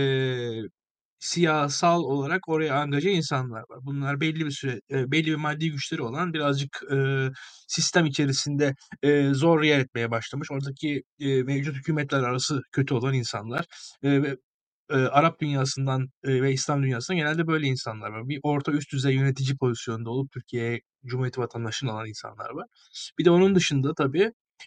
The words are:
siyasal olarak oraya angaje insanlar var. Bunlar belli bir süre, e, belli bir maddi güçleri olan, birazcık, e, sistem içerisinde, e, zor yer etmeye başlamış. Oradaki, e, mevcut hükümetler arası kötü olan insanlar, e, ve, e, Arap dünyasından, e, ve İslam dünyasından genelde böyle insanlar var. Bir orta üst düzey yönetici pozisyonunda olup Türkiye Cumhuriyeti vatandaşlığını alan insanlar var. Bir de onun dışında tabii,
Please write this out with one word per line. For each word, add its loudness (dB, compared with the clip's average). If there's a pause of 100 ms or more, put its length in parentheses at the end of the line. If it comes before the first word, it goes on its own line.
(1200)
siyasal 2
olarak -2
oraya 0
angaje 2
insanlar -2 (100)
var. -18
Bunlar -4
belli -2
bir -4
süre, -6 (120)
e, 0
belli 2
bir 0
maddi -2
güçleri -6
olan, -4
birazcık, -2 (100)
e, 2 (400)
sistem 2
içerisinde, 0 (300)
e, 4
zor 4
yer 4
etmeye -2
başlamış. -6
Oradaki, -4 (160)
e, 2
mevcut -2
hükümetler 0
arası 0 (100)
kötü 0
olan 2
insanlar, -4 (380)
e, 4
ve, -2 (520)
e, -2
Arap 4
dünyasından, 0 (160)
e, 2
ve 2
İslam 0
dünyasından 0
genelde 0
böyle 0
insanlar -4
var. -8
Bir -6
orta 0
üst -2
düzey 2
yönetici 0
pozisyonunda -2
olup -4
Türkiye -4 (260)
Cumhuriyeti -4
vatandaşlığını -4
alan -8
insanlar -14
var. -10 (520)
Bir 0
de 8
onun 6
dışında 2
tabii, 2 (360)